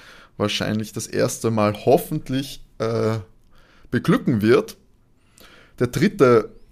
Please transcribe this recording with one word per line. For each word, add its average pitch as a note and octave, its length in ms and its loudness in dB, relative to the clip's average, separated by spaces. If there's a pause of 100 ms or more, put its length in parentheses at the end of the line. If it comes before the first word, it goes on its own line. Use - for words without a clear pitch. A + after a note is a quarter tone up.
(360)
wahrscheinlich G#2 560 -4
das A2+ 140 -10
erste A2+ 440 -2
Mal G#2 220 0 (120)
hoffentlich, C3+ 800 -2 (140)
äh, A2+ 400 -2 (720)
beglücken B2+ 500 0
wird. A#2+ 360 2 (1040)
Der B2 80 0
dritte C3 680 2 (180)